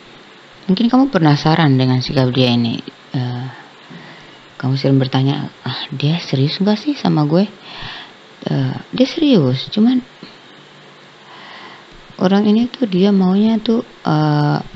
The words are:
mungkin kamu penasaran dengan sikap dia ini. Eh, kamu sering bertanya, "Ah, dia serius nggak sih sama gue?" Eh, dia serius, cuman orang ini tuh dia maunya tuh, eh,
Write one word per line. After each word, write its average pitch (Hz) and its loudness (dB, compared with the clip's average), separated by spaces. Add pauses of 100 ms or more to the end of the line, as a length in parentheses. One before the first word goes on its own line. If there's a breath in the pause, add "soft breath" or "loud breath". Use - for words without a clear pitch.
(720)
mungkin 220 2
kamu 262 4
penasaran 156 2
dengan 127 2
sikap 127 0
dia 127 2
ini. 120 0 (320)
Eh, 123 -6 (1080 loud breath)
kamu 135 -2
sering 135 2
bertanya, 135 -2 (160)
"Ah, - -8
dia 143 -2
serius 147 -2
nggak 208 0
sih 294 -4
sama 156 0
gue?" 170 2 (1040 loud breath)
Eh, 131 -2 (200)
dia 262 2
serius, 180 2
cuman 247 2 (2250 loud breath)
orang 202 2
ini 226 2
tuh 247 -4
dia 185 2
maunya 202 2
tuh, 226 -2
eh, 147 0 (160)